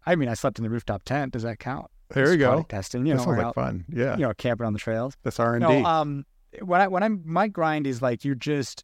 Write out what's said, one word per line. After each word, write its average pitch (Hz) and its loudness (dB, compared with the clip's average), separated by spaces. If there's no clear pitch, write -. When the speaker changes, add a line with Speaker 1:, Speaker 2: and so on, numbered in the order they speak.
Speaker 1:
I 180 2
mean, 135 -2
I 113 -2
slept 131 -4
in 113 -4
the 110 -2
rooftop 110 -4
tent. 135 -4
Does 113 -6
that 113 -8
count? 135 -10
Speaker 2:
There 135 2
Speaker 1:
It's 160 6
Speaker 2:
you 170 4
go. 139 6
Speaker 1:
product 160 2
testing, 120 -4
you 156 2
Speaker 2:
That 131 2
Speaker 1:
know, 123 0
Speaker 2:
sounds - 2
Speaker 1:
we're 117 2
Speaker 2:
like - 0
Speaker 1:
out, 120 -6
Speaker 2:
fun. 107 -4
Yeah. 127 -2
Speaker 1:
you 180 -2
know, 113 0
camping 117 -2
on 110 0
the 104 -4
trails. 117 -4
Speaker 2:
That's - -4
R 117 2
and 120 2
D. 147 6
Speaker 1:
No, 143 2
um, 147 0
when 185 4
I, 196 6
when 185 0
I'm, 208 0
my 175 2
grind 156 0
is, 123 -2
like, 120 0
you're 139 0
just, 143 -4